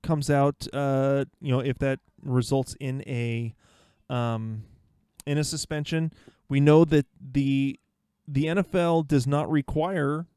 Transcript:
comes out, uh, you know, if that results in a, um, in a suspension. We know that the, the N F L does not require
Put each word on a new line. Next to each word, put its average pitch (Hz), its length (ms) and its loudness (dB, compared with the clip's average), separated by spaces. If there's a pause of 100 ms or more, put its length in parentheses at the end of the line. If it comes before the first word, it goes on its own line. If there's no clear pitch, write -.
comes 151 280 -2
out, 143 420 2
uh, 139 540 0 (160)
you 143 100 -4
know, 127 80 2
if 131 180 -4
that 135 220 -2 (240)
results 127 560 0
in 135 220 -8
a, 117 520 -6 (560)
um, 113 540 -6 (640)
in 143 120 -2
a 151 60 0
suspension. 156 720 -4 (340)
We 139 140 2
know 151 240 8
that 151 200 2 (140)
the, 135 580 -2 (480)
the 147 220 -2
N 175 120 0
F - 140 -4
L 170 300 2
does 135 240 2
not 143 240 -2
require 156 760 -2 (100)